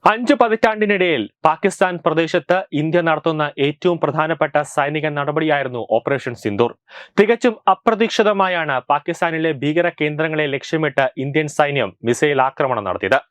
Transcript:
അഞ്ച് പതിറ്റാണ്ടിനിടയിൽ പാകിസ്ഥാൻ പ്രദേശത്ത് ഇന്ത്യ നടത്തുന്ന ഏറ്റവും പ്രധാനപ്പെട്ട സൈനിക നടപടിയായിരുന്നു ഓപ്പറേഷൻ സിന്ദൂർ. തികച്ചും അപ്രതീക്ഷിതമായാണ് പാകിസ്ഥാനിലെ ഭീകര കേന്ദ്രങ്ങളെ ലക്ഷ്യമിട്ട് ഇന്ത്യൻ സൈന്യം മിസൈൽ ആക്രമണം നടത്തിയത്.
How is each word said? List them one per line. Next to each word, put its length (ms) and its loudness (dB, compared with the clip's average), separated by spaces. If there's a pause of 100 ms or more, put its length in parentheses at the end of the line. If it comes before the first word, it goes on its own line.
അഞ്ച് 360 2
പതിറ്റാണ്ടിനിടയിൽ 840 2 (220)
പാകിസ്ഥാൻ 480 0 (100)
പ്രദേശത്ത് 540 0 (240)
ഇന്ത്യ 260 2
നടത്തുന്ന 360 0 (220)
ഏറ്റവും 380 0
പ്രധാനപ്പെട്ട 520 -2 (180)
സൈനിക 340 -2 (100)
നടപടിയായിരുന്നു 640 -2 (160)
ഓപ്പറേഷൻ 360 -4 (100)
സിന്ദൂർ. 280 0 (460)
തികച്ചും 380 4 (180)
അപ്രതീക്ഷിതമായാണ് 1000 0 (160)
പാകിസ്ഥാനിലെ 600 -2 (120)
ഭീകര 260 2 (120)
കേന്ദ്രങ്ങളെ 520 -2
ലക്ഷ്യമിട്ട് 520 -2 (180)
ഇന്ത്യൻ 340 -2
സൈന്യം 340 0 (160)
മിസൈൽ 400 2
ആക്രമണം 420 -2
നടത്തിയത്. 300 0 (120)